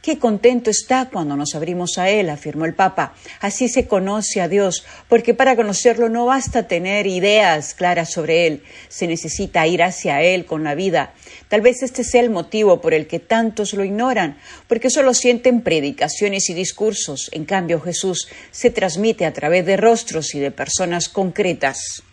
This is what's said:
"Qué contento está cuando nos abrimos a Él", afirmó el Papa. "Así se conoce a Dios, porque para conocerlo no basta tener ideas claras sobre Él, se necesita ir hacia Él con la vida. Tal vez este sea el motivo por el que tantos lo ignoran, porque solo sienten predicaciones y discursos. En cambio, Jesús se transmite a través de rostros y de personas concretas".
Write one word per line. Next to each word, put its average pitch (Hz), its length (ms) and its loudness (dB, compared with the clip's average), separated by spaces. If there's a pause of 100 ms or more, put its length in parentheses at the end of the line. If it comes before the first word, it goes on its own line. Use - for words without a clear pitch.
"Qué 311 160 -2
contento 233 520 2
está 254 380 0
cuando 151 280 -4
nos 143 180 -4
abrimos 175 440 -4
a 185 120 2
Él", 202 180 2
afirmó 151 360 -6
el 165 100 -4
Papa. 180 400 0 (240)
"Así 208 300 -2
se 247 240 0
conoce 202 480 -2
a 170 80 -2
Dios, 101 360 0 (220)
porque 233 280 4
para 262 200 4
conocerlo 226 540 2
no 233 160 0
basta 254 420 0
tener 190 400 -2
ideas 185 680 2
claras 175 360 0
sobre 165 380 2
Él, 147 140 -4 (260)
se - 180 -6
necesita 165 600 -2
ir 170 140 2
hacia 170 400 0
Él 180 240 2
con 156 180 -6
la 147 100 -4
vida. 170 400 -2 (340)
Tal 220 120 2
vez 247 220 2
este 254 200 -6
sea 240 200 2
el 240 80 2
motivo 185 500 2
por 160 140 0
el 156 120 0
que 170 140 -6
tantos 220 540 -2
lo 196 100 -2
ignoran, 202 540 -2 (280)
porque 233 220 0
solo 262 240 2
sienten 240 480 2
predicaciones 165 880 -2
y 175 60 -6
discursos. 185 800 -4
En 156 120 -8
cambio, 170 380 -2
Jesús 175 460 -6 (220)
se - 200 0
transmite 202 560 0
a 151 80 -4
través 165 320 0
de 196 100 2
rostros 208 580 0
y 143 60 -6
de 139 100 -2
personas 175 600 -4
concretas". 180 920 -4 (100)